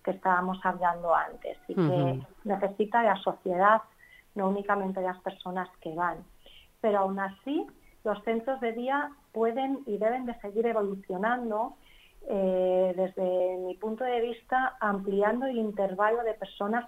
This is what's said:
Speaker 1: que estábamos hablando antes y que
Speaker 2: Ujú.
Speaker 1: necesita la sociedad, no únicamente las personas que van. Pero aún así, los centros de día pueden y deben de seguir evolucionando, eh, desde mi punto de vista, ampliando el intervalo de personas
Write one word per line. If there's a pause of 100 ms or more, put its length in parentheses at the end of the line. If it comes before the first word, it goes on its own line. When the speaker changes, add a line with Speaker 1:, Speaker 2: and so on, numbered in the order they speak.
Speaker 1:
que
estábamos
hablando
antes (100)
y
que
Speaker 2:
Ujú. (200)
Speaker 1:
necesita
la
sociedad, (520)
no
únicamente
las
personas (120)
que
van. (640)
Pero
aún
así, (380)
los
centros
de
día (220)
pueden
y
deben
de
seguir
evolucionando, (540)
eh,
desde
mi
punto
de
vista,
ampliando
el
intervalo
de
personas